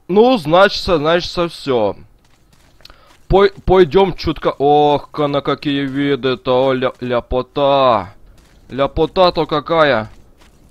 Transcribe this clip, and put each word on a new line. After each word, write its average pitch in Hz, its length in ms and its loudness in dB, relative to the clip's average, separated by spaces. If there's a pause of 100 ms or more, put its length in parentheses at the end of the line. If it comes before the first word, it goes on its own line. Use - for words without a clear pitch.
ну, 233 280 4
значится, 180 600 0
значится, 170 520 -2
все. 110 480 -2 (1300)
Пой-, 196 240 4 (120)
пойдем 180 500 2
чутка. - 440 -6
Ох, 147 520 0
ка-, 147 180 -4
на 143 140 -4
какие 139 440 -4
виды-то, 131 840 -2
о, - 20 0
ля-, 127 280 -2
ляпота. 127 1120 0 (560)
Ляпота-то 160 760 0
какая. 143 640 0 (600)